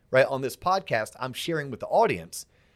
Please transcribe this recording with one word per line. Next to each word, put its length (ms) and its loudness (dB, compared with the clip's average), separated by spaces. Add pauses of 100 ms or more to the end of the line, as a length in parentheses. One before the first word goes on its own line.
(120)
Right? 140 8
On 160 -4
this 140 -4
podcast, 640 -2
I'm 140 -6
sharing 380 -4
with 80 -10
the 80 -8
audience. 580 0 (300)